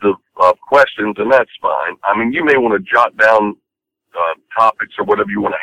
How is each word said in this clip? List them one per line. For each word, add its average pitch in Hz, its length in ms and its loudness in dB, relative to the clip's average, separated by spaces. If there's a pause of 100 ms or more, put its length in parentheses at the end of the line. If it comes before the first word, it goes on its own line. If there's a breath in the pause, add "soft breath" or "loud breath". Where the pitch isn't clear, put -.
of, 101 120 0 (260)
of 90 200 4
questions, 107 560 0
and 107 140 -4
that's 127 180 2 (120)
fine. 82 420 -4
I 98 140 -2
mean, 117 140 -2
you 165 140 -4
may 143 120 2
wanna 113 220 0
jot 117 380 -2
down, 107 380 2 (600)
uh, 82 180 -4 (240)
topics 110 400 0
or 101 80 -6
whatever 104 260 -2
you 104 100 -4
wanna 95 220 -4